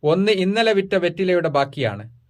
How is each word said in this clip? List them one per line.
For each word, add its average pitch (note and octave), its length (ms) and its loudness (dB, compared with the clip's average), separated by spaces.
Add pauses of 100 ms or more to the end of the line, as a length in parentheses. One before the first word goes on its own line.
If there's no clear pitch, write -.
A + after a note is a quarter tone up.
ഒന്ന് F#3 280 2
ഇന്നലെ G#3 420 2
വിറ്റ G3 220 0
വെറ്റിലയുടെ F3 540 0
ബാക്കിയാണ്, C3+ 680 -4 (140)